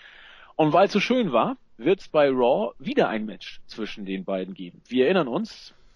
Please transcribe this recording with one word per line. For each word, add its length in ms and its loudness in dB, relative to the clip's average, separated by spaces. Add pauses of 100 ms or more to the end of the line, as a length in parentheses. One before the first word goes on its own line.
(560)
Und 160 2
weil's 200 4
so 80 0
schön 320 0
war, 260 2 (200)
wird's 320 -2
bei 200 4
Raw 480 2
wieder 320 0
ein 160 -4
Match 400 -14
zwischen 400 -10
den 180 -6
beiden 300 -6
geben. 340 -16
Wir 180 2
erinnern 240 2
uns, 440 -8 (220)